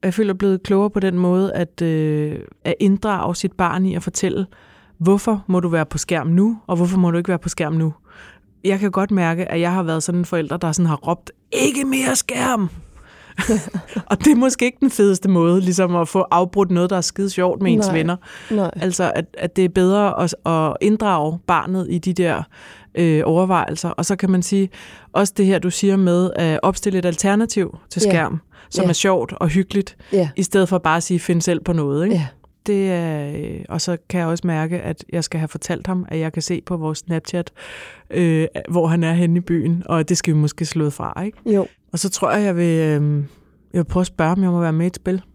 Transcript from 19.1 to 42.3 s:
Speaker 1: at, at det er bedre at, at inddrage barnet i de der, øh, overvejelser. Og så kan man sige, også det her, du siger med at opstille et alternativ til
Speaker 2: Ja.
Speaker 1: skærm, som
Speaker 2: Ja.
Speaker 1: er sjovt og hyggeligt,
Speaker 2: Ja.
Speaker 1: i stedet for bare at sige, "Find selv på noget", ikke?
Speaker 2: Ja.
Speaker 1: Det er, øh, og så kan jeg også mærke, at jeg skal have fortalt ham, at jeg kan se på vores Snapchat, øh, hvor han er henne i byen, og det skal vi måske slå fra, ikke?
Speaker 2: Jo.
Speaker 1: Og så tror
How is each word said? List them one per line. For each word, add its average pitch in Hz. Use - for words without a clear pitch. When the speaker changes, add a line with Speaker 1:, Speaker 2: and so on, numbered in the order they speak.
Speaker 1:
at, 165
at -
det 190
er 180
bedre 190
at, 175
at 160
inddrage 190
barnet 180
i 175
de 180
der, 170
øh, 160
overvejelser. 175
Og -
så 196
kan 190
man 180
sige, 196
også 196
det 202
her, 190
du 180
siger 196
med 180
at 160
opstille 190
et 175
alternativ 202
til 175
Speaker 2:
Ja. 202
Speaker 1:
skærm, 165
som 185
Speaker 2:
Ja. 180
Speaker 1:
er 175
sjovt 180
og -
hyggeligt, 190
Speaker 2:
Ja. 180
Speaker 1:
i 190
stedet 185
for 185
bare 165
at 170
sige, 175
"Find 170
selv 170
på 175
noget", 151
ikke? 202
Speaker 2:
Ja. 151
Speaker 1:
Det 196
er, 156
øh, -
og 156
så 175
kan 180
jeg 165
også 170
mærke, 160
at -
jeg 170
skal 165
have 156
fortalt -
ham, 180
at 160
jeg 160
kan 165
se 175
på 180
vores 156
Snapchat, 170
øh, 165
hvor 170
han 165
er 160
henne 170
i 175
byen, 170
og 160
det 175
skal 165
vi 151
måske 151
slå 151
fra, -
ikke? 208
Speaker 2:
Jo. 196
Speaker 1:
Og 170
så 190
tror -